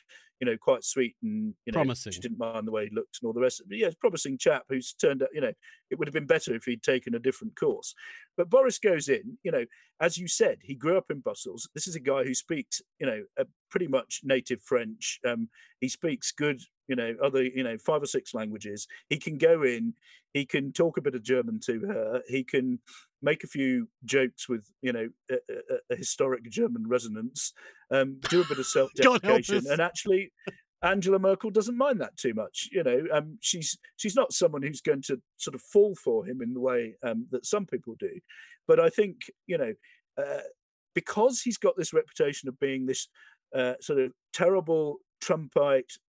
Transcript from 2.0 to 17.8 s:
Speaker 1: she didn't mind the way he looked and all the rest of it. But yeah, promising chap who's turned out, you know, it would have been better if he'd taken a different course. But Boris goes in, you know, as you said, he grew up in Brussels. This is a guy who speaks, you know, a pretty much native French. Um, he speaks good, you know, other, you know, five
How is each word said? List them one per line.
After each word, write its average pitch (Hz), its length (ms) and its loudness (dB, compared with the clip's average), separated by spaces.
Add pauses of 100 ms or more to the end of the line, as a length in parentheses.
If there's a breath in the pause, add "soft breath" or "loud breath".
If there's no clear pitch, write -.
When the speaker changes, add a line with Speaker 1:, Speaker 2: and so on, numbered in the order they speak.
Speaker 1:
she 87 80 -10
didn't 117 160 -8
mind 113 300 -6
the 110 40 -6
way 107 160 -2
he 107 80 -8
looked - 260 -6
and 120 60 -4
all 113 60 -4
the 120 80 0
rest 127 180 2
of - 60 -20
it. - 40 -20
But 208 100 -8
yeah, 202 100 2 (100)
promising 151 380 -2
chap 147 320 2
who's 131 240 -4
turned 139 300 2
out, - 100 -2
you 151 80 -4
know, 117 100 0 (380 loud breath)
it - 80 -6
would 160 100 -4
have 139 60 -12
been 147 140 -4
better 156 280 2
if 113 100 -8
he'd 117 180 -4
taken 127 320 0
a 117 40 -2
different 117 380 -4
course. - 380 -2 (420 loud breath)
But 175 120 0
Boris 254 280 6
goes 165 320 2
in, 131 340 0
you 175 80 -2
know, 123 140 0 (340 soft breath)
as 165 200 0
you 180 80 -8
said, 170 340 2
he 139 140 -10
grew 147 200 2
up 185 140 0
in 143 120 -6
Brussels. 107 520 -8
This 151 140 -6
is 170 80 -8
a 160 40 -8
guy 131 240 0
who 131 120 -2
speaks, - 460 -6 (180)
you 135 80 -2
know, 107 160 -4 (140)
a 135 80 0 (260)
pretty 180 160 0
much 131 360 -2
native 131 380 0
French. 113 640 -2
Um, 117 240 -2 (320 soft breath)
he 127 80 -2
speaks - 420 -4
good, 147 300 -2 (260)
you 131 80 -2
know, 117 260 -2
other, 135 220 2
you 127 200 -2
know, 113 160 -4
five 151 240 0